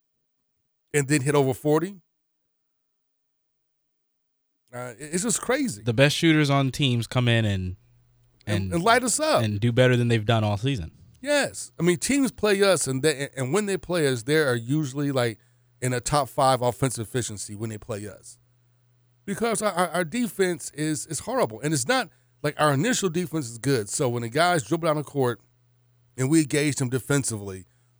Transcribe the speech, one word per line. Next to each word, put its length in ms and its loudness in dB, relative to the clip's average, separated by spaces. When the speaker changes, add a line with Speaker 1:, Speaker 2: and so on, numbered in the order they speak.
Speaker 1:
and 140 0
then 140 2
hit 140 0
over 180 4
forty. 420 0
Uh, 260 -12
it, 140 -14
it's 100 -4
just 180 -2
crazy. 400 -4
Speaker 2:
The 120 -2
best 220 4
shooters 340 4
on 220 2
teams 360 0
come 200 0
in 180 4
and, 320 -2
Speaker 1:
And, 200 0
Speaker 2:
and, 80 -6
Speaker 1:
and 100 0
light 200 6
us 160 -2
up. 240 2
Speaker 2:
and 160 -2
do 120 0
better 240 4
than 120 2
they've 180 2
done 180 2
all 140 0
season. 340 -4
Speaker 1:
Yes. 580 -2
I 40 0
mean, 140 4
teams 340 0
play 320 2
us, 240 2
and 160 -2
they, 320 0
and 180 -4
when 120 2
they 120 -2
play 300 -2
us, 160 0
they 140 2
are 180 2
usually, 560 -2
like, 280 0
in 120 0
a 60 -2
top 280 0
five 340 2
offensive 460 -2
efficiency 480 -6
when 140 -8
they 80 -10
play 300 -10
us. 300 -20
Because 360 -2
our, 100 0
our, 180 0
our 160 -2
defense 640 -2
is, 340 -4
is 140 -8
horrible. 420 -2
And 120 0
it's 140 0
not, 220 0
like, 160 -2
our 140 6
initial 360 2
defense 400 -4
is 80 -14
good. 320 0
So 200 0
when 140 -2
the 60 -6
guys 340 2
dribble 240 -2
down 100 2
the 60 -4
court 360 -2
and 120 0
we 120 6
engage 340 0
them 140 -2
defensively, 760 -2